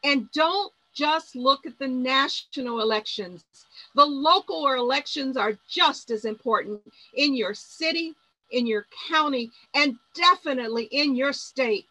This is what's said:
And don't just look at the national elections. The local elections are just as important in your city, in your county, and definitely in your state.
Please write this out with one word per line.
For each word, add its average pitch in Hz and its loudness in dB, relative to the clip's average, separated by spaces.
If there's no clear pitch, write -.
And 277 0
don't 349 0
just 311 -2
look 269 0
at 247 -14
the 269 -6
national 254 -2
elections. 214 -4
The 285 8
local 294 2
elections 262 -2
are 214 0
just 320 0
as 214 -4
important 214 -2
in 285 2
your 208 -2
city, 320 -6
in 247 0
your 214 -2
county, 285 0
and 285 2
definitely 254 0
in 285 0
your 269 0
state. 233 -2